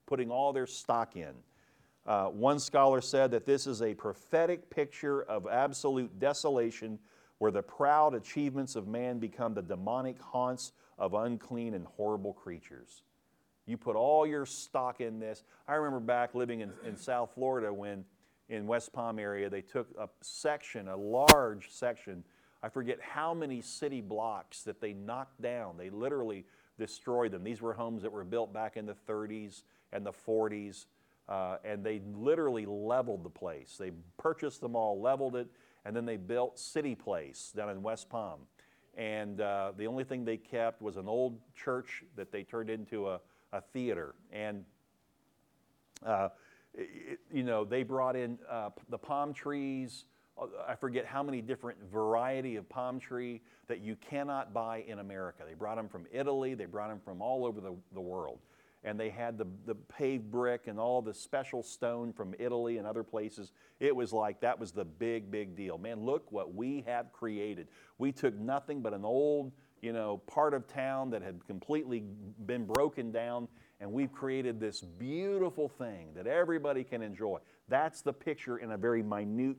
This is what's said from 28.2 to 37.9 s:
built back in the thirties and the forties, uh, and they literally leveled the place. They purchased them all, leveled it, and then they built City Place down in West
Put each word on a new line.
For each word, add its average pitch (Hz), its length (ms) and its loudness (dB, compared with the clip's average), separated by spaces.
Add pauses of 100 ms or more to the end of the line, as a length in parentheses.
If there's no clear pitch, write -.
built 101 280 0
back 110 260 -4
in 107 100 -6
the 101 80 -6
thirties 107 680 -6 (280)
and 104 120 -4
the 101 100 -4
forties, 104 720 0 (420)
uh, 95 340 -2
and 104 200 -4
they 110 180 0 (140)
literally 127 500 4
leveled 104 580 0
the 87 60 -10
place. 80 480 -10
They 92 140 -6 (260)
purchased 156 440 -2
them 117 140 -4
all, 107 240 2
leveled 131 360 2
it, 123 140 -4 (360)
and 107 100 -6
then 120 100 -2
they 113 120 -2
built 120 400 0
City 143 380 -2
Place 80 600 -6
down 104 140 -2
in 98 140 -6
West 110 260 -4